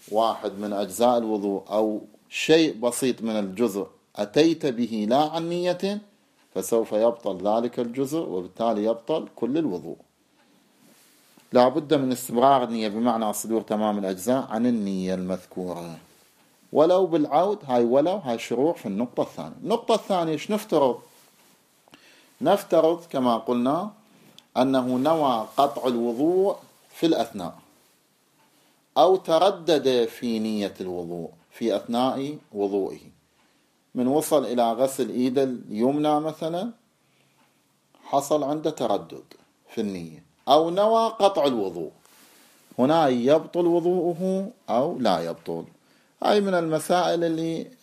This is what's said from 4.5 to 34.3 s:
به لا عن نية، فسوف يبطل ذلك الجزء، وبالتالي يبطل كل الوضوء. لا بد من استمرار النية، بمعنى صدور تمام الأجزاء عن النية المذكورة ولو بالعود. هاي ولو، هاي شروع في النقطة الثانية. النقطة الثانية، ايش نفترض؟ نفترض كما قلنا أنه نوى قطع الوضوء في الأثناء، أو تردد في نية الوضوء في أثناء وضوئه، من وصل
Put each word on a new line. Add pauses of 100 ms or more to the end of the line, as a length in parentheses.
به
لا
عن
نية، (560)
فسوف
يبطل
ذلك
الجزء،
وبالتالي
يبطل
كل
الوضوء. (1600)
لا
بد
من
استمرار
النية،
بمعنى
صدور
تمام
الأجزاء
عن
النية
المذكورة (760)
ولو
بالعود.
هاي
ولو،
هاي
شروع
في
النقطة
الثانية.
النقطة
الثانية،
ايش
نفترض؟ (1400)
نفترض
كما
قلنا (640)
أنه
نوى (100)
قطع
الوضوء (340)
في
الأثناء، (1400)
أو
تردد
في
نية
الوضوء (220)
في
أثناء (160)
وضوئه، (960)
من
وصل